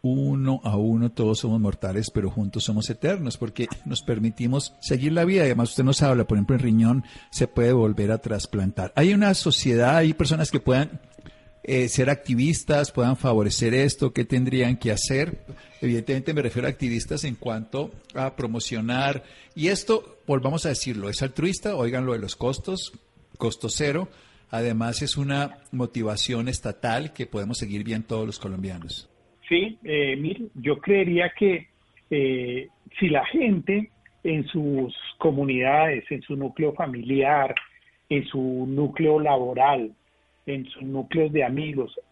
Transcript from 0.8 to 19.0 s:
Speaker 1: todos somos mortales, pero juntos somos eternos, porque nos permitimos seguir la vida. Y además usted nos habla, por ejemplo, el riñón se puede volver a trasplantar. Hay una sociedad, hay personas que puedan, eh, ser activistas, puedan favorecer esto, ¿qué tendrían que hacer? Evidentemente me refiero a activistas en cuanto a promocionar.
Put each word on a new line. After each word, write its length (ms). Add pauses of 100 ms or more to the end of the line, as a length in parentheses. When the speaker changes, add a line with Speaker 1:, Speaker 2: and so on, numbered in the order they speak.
Speaker 1:
todos 300
somos 180
mortales, 520
pero 200
juntos 340
somos 260
eternos, 480
porque 280 (200)
nos 160
permitimos 800
seguir 320
la 120
vida. 180
Y 40
además 240
usted 140
nos 180
habla, 220
por 120
ejemplo, 200
el 60
riñón 420 (260)
se 180
puede 240
volver 400
a 60
trasplantar. 800
Hay 180
una 180
sociedad, 640
hay 160
personas 380
que 100
puedan, 400 (600)
eh, 260
ser 220
activistas, 840
puedan 240
favorecer 560
esto, 400
¿qué 140
tendrían 500
que 160
hacer? 460 (420)
Evidentemente 540
me 80
refiero 260
a 20
activistas 540
en 100
cuanto 560 (240)
a 220
promocionar. 840 (320)